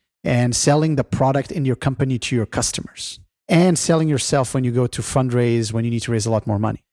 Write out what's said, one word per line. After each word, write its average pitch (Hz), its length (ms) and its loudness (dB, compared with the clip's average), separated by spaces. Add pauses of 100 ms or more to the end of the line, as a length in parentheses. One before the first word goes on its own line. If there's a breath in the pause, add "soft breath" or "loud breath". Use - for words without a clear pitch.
(220)
and 123 340 2
selling 156 400 2
the 131 80 0
product 135 480 0
in 143 140 -2
your 123 100 0
company 131 420 -2
to - 160 -6
your 113 120 0
customers, - 760 -8 (260)
and 175 320 4
selling 160 300 2
yourself 139 460 0
when 131 100 0
you 123 80 0
go 123 140 2
to - 160 -6
fundraise, 120 680 0
when 113 140 -2
you 120 60 -2
need 117 100 -2
to - 100 -6
raise 113 140 0
a 113 60 -2
lot 110 160 0
more 104 120 0
money, 107 240 -4 (100)